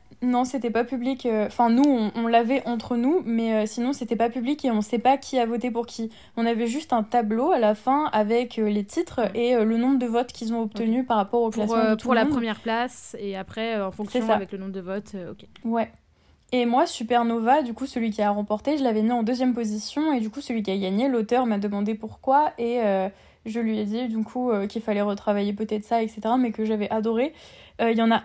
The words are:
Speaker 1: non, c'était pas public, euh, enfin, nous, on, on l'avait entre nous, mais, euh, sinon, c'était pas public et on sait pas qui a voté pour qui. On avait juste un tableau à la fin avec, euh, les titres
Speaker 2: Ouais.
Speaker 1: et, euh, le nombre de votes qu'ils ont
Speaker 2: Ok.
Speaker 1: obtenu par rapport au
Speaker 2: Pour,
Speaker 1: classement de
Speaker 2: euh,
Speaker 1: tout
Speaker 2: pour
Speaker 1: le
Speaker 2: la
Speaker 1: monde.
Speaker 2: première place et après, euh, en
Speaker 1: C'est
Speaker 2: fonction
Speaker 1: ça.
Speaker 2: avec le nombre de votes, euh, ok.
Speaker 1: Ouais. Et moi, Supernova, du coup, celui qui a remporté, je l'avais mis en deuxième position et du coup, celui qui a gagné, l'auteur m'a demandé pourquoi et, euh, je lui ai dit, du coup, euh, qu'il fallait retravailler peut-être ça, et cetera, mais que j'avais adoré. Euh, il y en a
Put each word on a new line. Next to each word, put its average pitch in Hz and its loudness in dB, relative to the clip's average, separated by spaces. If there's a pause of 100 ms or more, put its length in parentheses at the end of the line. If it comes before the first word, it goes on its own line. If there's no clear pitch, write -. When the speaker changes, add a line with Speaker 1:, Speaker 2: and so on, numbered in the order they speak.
(240)
Speaker 1:
non, 247 2
c'était 247 -4
pas 226 0
public, 262 -4
euh, 214 0
enfin, 233 2
nous, 240 6
on, 240 2
on 233 -2
l'avait 233 4
entre 240 -4
nous, 269 2
mais, 226 0
euh, 214 2
sinon, 240 -2
c'était 240 -4
pas 233 2
public 254 -2
et 262 2
on 214 2
sait 233 -2
pas 262 4
qui 269 -6
a 240 2
voté 233 -2
pour 233 -4
qui. 226 -8 (280)
On 226 0
avait 233 0
juste 262 -4
un 226 2
tableau 240 2
à 311 4
la 214 4
fin 277 2
avec, 226 0
euh, 220 2
les 208 0
titres - -4
Speaker 2:
Ouais. 220 0 (180)
Speaker 1:
et, 254 4
euh, 220 4
le 226 2
nombre 254 4
de 247 0
votes 240 0
qu'ils 226 -6
ont 233 0
Speaker 2:
Ok. 214 -4
Speaker 1:
obtenu 226 0
par 240 2
rapport 208 2
au 226 2
Speaker 2:
Pour, 220 -2
Speaker 1:
classement 226 0
de 220 4
Speaker 2:
euh, 220 4
Speaker 1:
tout 220 -10
Speaker 2:
pour 247 2
Speaker 1:
le 233 6
Speaker 2:
la 220 4
Speaker 1:
monde. 294 0
Speaker 2:
première 233 -4
place 233 -4
et 196 -6
après, 220 -6
euh, 196 -2
en 190 -6
Speaker 1:
C'est - -14
Speaker 2:
fonction 214 -2
Speaker 1:
ça. 220 4
Speaker 2:
avec 196 -4
le 196 -8
nombre 190 -10
de 190 -8
votes, 190 -8
euh, 180 -12
ok. - -18 (200)
Speaker 1:
Ouais. 226 0 (640)
Et 247 2
moi, 247 4
Supernova, 233 2
du 233 -6
coup, 262 -8
celui 226 -2
qui 214 -4
a 208 2
remporté, 214 -2
je 277 0
l'avais 220 2
mis 220 2
en 240 0
deuxième 247 0
position 233 -2
et 247 0
du 220 -4
coup, 240 -10
celui 226 -4
qui 196 -2
a 190 -2
gagné, 196 0
l'auteur 240 2
m'a 220 0
demandé 208 -2
pourquoi 262 0
et, 233 -2
euh, 196 2 (360)
je 226 -4
lui 220 0
ai 214 -2
dit, 226 -2
du 220 -2
coup, 247 -2
euh, 202 0
qu'il 220 -6
fallait 208 0
retravailler 202 0
peut-être 214 -4
ça, 233 0
et 226 -2
cetera, 220 -2
mais 247 2
que 220 -4
j'avais 214 -2
adoré. 226 0 (480)
Euh, 233 2
il 226 0
y 233 2
en 226 4
a 226 2